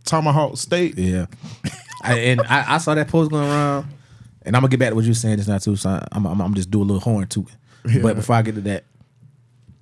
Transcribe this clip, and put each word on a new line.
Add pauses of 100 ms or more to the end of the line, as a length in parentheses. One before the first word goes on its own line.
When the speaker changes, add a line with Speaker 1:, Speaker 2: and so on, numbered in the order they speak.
Speaker 1:
tomahawk
steak.
Speaker 2:
Yeah. (760)
I,
and
I,
I
saw
that
post
going
around, (560)
and
I'm
gonna
get
back
to
what
you
were
saying
just
now
too,
so
I'm,
I'm,
I'm
just
do
a
little
horn
too. (420)
Speaker 1:
Yeah.
Speaker 2:
But
before
I
get
to
that, (960)